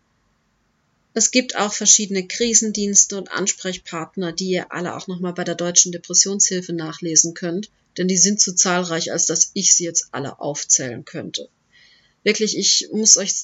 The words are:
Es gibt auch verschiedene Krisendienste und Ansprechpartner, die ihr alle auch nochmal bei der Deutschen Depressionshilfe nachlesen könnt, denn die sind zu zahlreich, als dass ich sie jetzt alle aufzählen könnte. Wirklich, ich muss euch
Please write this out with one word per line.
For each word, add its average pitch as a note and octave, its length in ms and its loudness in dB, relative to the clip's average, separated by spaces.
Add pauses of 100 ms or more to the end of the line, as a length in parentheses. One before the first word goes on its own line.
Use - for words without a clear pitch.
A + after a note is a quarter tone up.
(1120)
Es - 180 2
gibt B3+ 240 2
auch G#3 180 0
verschiedene G3 540 2
Krisendienste G#3+ 880 2
und F#3 140 -10
Ansprechpartner, F3+ 1000 -4
die F#3 180 -4
ihr F3+ 220 -2
alle E3 240 -6
auch D3 120 -10
nochmal F3+ 260 -4
bei F3 100 -4
der E3+ 120 -2
Deutschen F3 360 2
Depressionshilfe F3+ 840 0
nachlesen E3 600 -2
könnt, F3+ 380 -6 (260)
denn F3+ 100 0
die F#3+ 100 0
sind G#3 220 2
zu F#3+ 140 2
zahlreich, F3 580 0
als E3 140 0
dass E3+ 300 0
ich G3 200 4
sie F3+ 100 0
jetzt E3 260 -4
alle C3 280 -8
aufzählen C3 680 -2
könnte. - 440 -10 (760)
Wirklich, G#3+ 320 0
ich - 360 2
muss G#3+ 260 6
euch F#3+ 160 0 (100)